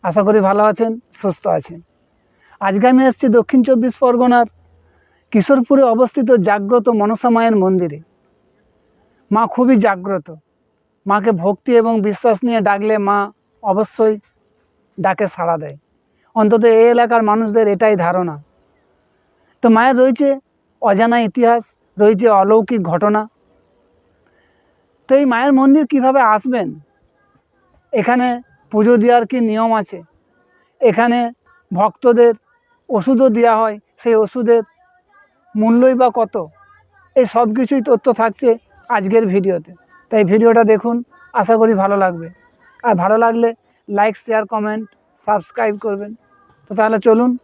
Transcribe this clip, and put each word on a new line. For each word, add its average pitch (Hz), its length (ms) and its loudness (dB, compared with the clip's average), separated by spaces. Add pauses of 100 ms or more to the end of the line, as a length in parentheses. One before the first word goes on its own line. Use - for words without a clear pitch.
আশা 185 200 -2
করি 214 180 2
ভালো 196 240 2
আছেন, 226 340 -2 (140)
সুস্থ - 340 -8
আছেন। 170 340 -6 (800)
আজকে 202 280 0
আমি 262 180 4
এসেছি 262 220 0
দক্ষিণ 240 340 2
চব্বিশ 233 360 0
পরগনার 247 480 2 (840)
কিশোরপুরে 269 520 2
অবস্থিত 247 500 0
জাগ্রত 208 560 0
মনসা 220 420 -2
মায়ের 226 260 2
মন্দিরে। 180 440 -2 (1300)
মা 220 140 0
খুবই 247 300 0
জাগ্রত। 190 580 -4 (720)
মাকে 202 260 0
ভক্তি 196 440 -2
এবং 226 240 0
বিশ্বাস 208 440 -2
নিয়ে 233 160 -2
ডাকলে 202 380 -2
মা 202 340 -2 (300)
অবশ্যই 214 560 -2 (840)
ডাকে 190 280 -2
সাড়া 170 300 -4
দেয়, 147 180 -14 (580)
অন্তত 214 300 2
এই 226 240 4
এলাকার 233 340 2
মানুষদের 214 460 0
এটাই 208 280 0
ধারণা। 170 460 -4 (1200)
তো 240 60 2
মায়ের 233 280 2
রয়েছে 269 420 0 (420)
অজানা 233 400 0
ইতিহাস, 233 420 0 (360)
রয়েছে 214 300 2
অলৌকিক 208 540 2
ঘটনা। 208 460 -2 (1800)
তো 262 60 2
এই 285 100 2
মায়ের 254 280 0
মন্দির 269 340 2
কিভাবে 262 340 0
আসবেন, 214 480 0 (1200)
এখানে 247 500 -2 (280)
পুজো 220 260 2
দেওয়ার 240 300 2
কি 254 140 -4
নিয়ম 226 340 -2
আছে, 196 280 -8 (800)
এখানে 240 520 0 (420)
ভক্তদের 233 600 2 (540)
ওষুধও 254 400 0
দেওয়া 233 280 2
হয়, 220 220 -4 (180)
সেই 226 180 -2
ওষুধের 220 480 0 (920)
মূল্যই 240 380 2
বা 247 200 2
কত, 214 320 -6 (680)
এই 254 120 2
সব 233 280 0
কিছুই 254 280 0
তথ্য 247 300 0
থাকছে 226 440 -2 (320)
আজকের 220 380 0
ভিডিওতে। 180 460 -2 (380)
তাই 214 140 2
ভিডিওটা 226 400 4
দেখুন, 233 400 0 (280)
আশা 214 240 0
করি 226 180 2
ভালো 196 220 0
লাগবে। 175 320 -4 (540)
আর 233 120 2
ভালো 190 240 0
লাগলে 233 360 0 (340)
লাইক, 202 280 -2
শেয়ার, 220 300 -4
কমেন্ট, 214 420 -8 (280)
সাবস্ক্রাইব 208 680 -6
করবেন। 208 320 -8 (560)
তো 202 40 -10
তাহলে 220 240 0
চলুন 240 460 0